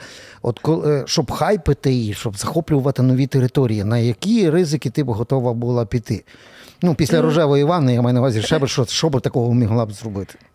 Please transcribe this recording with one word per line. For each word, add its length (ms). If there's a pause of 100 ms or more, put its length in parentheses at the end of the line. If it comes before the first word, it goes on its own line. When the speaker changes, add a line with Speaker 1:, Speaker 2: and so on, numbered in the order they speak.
(420)
Speaker 1:
от 180
ко-, 280
е, 200
щоб 240
хайпити 600
її, 220
щоб 240
захоплювати 640
нові 260
території, 560
на 140
які 520
ризики 400
ти 140
б 80
готова 420
була 320
піти? 380 (580)
Ну, 140
після 220
Speaker 2:
М. 60
Speaker 1:
"Рожевої 400
ванни", 300
я 80
маю 120
на 60
увазі, 220
ще 180
би 80
що, 180
що 240
би 100
такого 340
могла 320
б 60
зробити? 420 (220)